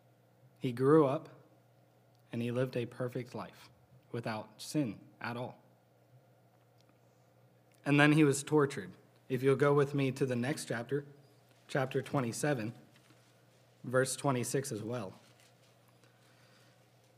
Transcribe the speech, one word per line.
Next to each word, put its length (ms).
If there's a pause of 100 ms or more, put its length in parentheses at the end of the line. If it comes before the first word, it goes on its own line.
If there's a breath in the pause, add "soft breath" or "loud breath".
(580)
He 120
grew 380
up, 200 (1000)
and 100
he 120
lived 240
a 100
perfect 480
life 340 (440)
without 360 (100)
sin 360 (260)
at 160
all. 220 (2250)
And 140
then 140
he 100
was 220
tortured. 480 (360)
If 140
you'll 140
go 180
with 180
me 200
to 120
the 120
next 300
chapter, 380 (600)
chapter 340
twenty-seven, 720 (1120)
verse 320
twenty-six 560
as 140
well. 300 (2000 soft breath)